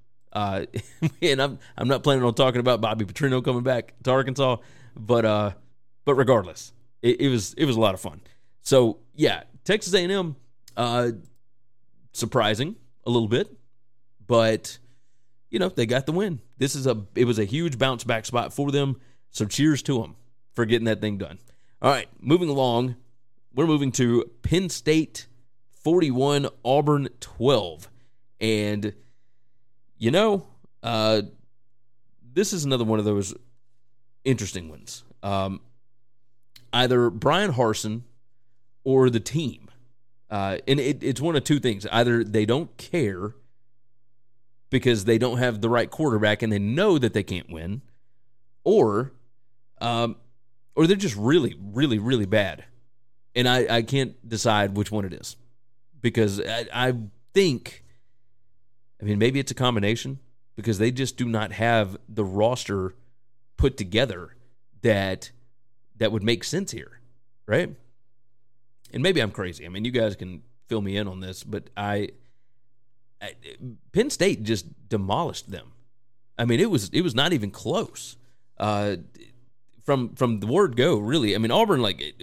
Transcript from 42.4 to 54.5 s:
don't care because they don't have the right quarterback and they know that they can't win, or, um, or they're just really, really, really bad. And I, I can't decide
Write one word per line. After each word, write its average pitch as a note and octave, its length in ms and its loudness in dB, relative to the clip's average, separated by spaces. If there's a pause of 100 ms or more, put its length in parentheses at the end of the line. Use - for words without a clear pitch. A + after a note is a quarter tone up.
don't C3 300 -2
care G#2 580 -4 (1400)
because A#2+ 360 2
they A2+ 120 4
don't A#2+ 200 0
have A#2+ 240 0
the A2+ 80 2
right A#2 200 2
quarterback G#2+ 520 2
and A2 100 0
they G#2 80 0
know D#3 380 2
that A#2+ 160 2
they G#2 100 0
can't F2+ 260 -8
win, F2 320 -10 (840)
or, C3 480 4 (640)
um, A#2 380 -2 (580)
or D#3+ 100 4
they're G3 120 4
just F3+ 180 -2
really, B2 420 2
really, G#2+ 400 -2
really A2 280 0
bad. F#2+ 400 0 (680)
And B2 140 0
I, B2 300 2
I A#2+ 40 2
can't B2+ 460 -4
decide G#2 480 0